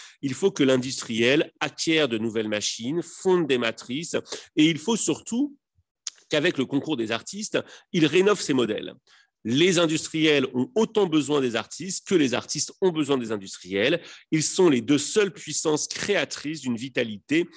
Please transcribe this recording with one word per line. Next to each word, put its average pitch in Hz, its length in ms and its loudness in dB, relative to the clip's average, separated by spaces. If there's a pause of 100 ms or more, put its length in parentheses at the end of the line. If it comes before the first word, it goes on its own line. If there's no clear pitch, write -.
(220)
Il 135 120 -4
faut 190 180 2
que 151 120 2
l'industriel 131 1000 2
acquiert 156 480 0
de 113 80 -2
nouvelles 110 320 -2
machines, 113 520 -4
fonde 180 460 0
des 131 100 2
matrices, 123 600 -4 (400)
et 151 80 6
il 165 120 2
faut 226 200 -2
surtout 247 580 -2 (720)
qu'avec 156 300 0
le 127 80 0
concours 139 320 -4
des 113 140 -2
artistes, 175 460 -6 (360)
il 160 120 4
rénove 185 360 4
ses 151 120 -2
modèles. 104 420 -2 (500)
Les 160 340 4
industriels 156 720 2
ont 127 220 0
autant 214 320 2
besoin 147 320 2
des 123 160 0
artistes - 500 -6
que 196 100 2
les 135 180 4
artistes - 480 -4
ont 190 100 4
besoin 143 260 0
des 113 140 -4
industriels. 101 720 -2 (300)
Ils 156 120 2
sont 180 260 4
les 123 120 4
deux 139 160 2
seules 202 340 0
puissances - 560 -4
créatrices 156 720 -4
d'une 127 160 -4
vitalité 127 800 -2